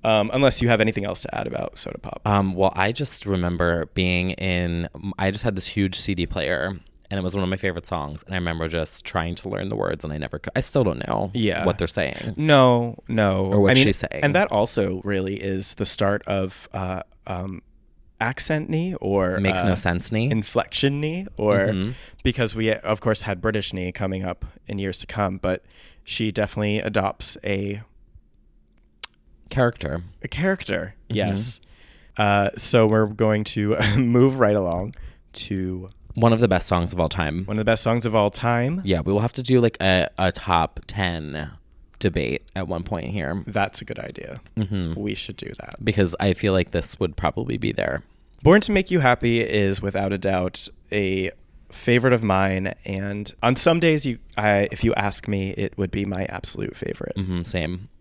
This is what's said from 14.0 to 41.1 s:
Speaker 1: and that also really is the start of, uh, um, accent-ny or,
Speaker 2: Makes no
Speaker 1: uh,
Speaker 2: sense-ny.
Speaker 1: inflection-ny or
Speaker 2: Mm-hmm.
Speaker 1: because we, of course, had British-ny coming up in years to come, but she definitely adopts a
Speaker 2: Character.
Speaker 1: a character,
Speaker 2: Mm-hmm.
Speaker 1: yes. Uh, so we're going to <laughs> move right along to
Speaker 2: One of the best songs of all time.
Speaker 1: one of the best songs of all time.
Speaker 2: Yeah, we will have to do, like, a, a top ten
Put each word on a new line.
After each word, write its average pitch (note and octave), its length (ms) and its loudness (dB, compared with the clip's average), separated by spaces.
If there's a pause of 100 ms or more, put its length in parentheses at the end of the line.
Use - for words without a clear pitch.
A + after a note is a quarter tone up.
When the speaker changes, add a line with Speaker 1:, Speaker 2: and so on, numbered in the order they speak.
Speaker 1:
and C#3+ 120 2
that G3 180 4
also G2 500 0
really G2 380 -2
is F#2+ 320 -4
the G#2+ 120 -4
start G2+ 420 0
of, F#2+ 460 -4
uh, F#2 280 -6 (260)
um, F#2 340 -8 (600)
accent-ny D#3 800 -2
or, F#2+ 380 2
Speaker 2:
Makes F#2+ 240 2
no F#2+ 100 2
Speaker 1:
uh, - 20 2
Speaker 2:
sense-ny. F#2+ 540 -2
Speaker 1:
inflection-ny C#3+ 1000 -2 (100)
or G#2 200 4
Speaker 2:
Mm-hmm. G2 340 2 (320)
Speaker 1:
because A#2+ 320 0
we, A2 180 2
of G#2+ 280 0
course, A2+ 200 2
had F#2+ 200 -4
British-ny G2 520 -2
coming F#2+ 300 -4
up F2+ 220 -6 (220)
in G2+ 100 -8
years F#2+ 220 -4
to - 80 -14
come, G2 300 -2
but F#2 260 -2 (400)
she - 280 -4
definitely G#2 480 -2
adopts - 640 -4
a G2+ 380 -4 (1700)
Speaker 2:
Character. F2 540 0 (180)
Speaker 1:
a - 60 -10
character, A2+ 680 -2 (160)
Speaker 2:
Mm-hmm. A2+ 60 -4
Speaker 1:
yes. G#2 440 -2 (580)
Uh, G2+ 400 4
so A2+ 280 4
we're A2 220 4
going G#2+ 380 0
to G#2 320 0 (100)
<laughs> G#2 100 2
move B2+ 420 4
right G#2 160 6
along F#2 380 0 (400)
to F#2 560 -6 (260)
Speaker 2:
One A2+ 180 6
of A2+ 80 2
the A#2+ 80 6
best F2+ 180 2
songs E2+ 260 2
of F2 60 -6
all D#2+ 100 4
time. E2 360 -2
Speaker 1:
one G#2 120 -4
of - 40 0
the G#2+ 100 0
best A2 100 2
songs A#2 240 0
of A2 80 -2
all G#2 160 6
time. A#2+ 540 -2
Speaker 2:
Yeah, F#2 180 2
we E2+ 120 0
will G#2 80 2
have A#2 120 -2
to - 80 -6
do, B2 200 4
like, A#2 200 2
a, F#2 360 4
a F#2 140 2
top E2 560 0
ten D#2 640 -6 (480)